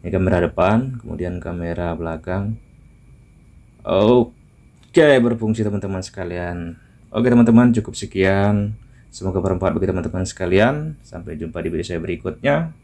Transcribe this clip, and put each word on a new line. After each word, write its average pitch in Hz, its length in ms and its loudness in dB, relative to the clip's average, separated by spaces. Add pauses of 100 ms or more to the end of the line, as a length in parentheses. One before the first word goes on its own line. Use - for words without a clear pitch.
Ini 87 80 -6
kamera 92 320 2
depan, 113 560 0
kemudian 87 400 -8
kamera 85 560 -6
belakang. 90 640 -6 (1300)
Oke, 123 1300 2
berfungsi, 113 480 0
teman-teman 98 400 -4
sekalian. 87 720 -8 (320)
Oke, 120 240 2
teman-teman, 120 400 6
cukup 110 240 -2
sekian. 101 800 0 (320)
Semoga 95 320 -4
bermanfaat 92 320 0
bagi 92 160 -2
teman-teman 92 400 -4
sekalian. 127 720 0
Sampai 82 400 -14
jumpa 82 240 -8
di 82 80 -4
video 78 160 -6
saya 85 160 -6
berikutnya. 143 800 -4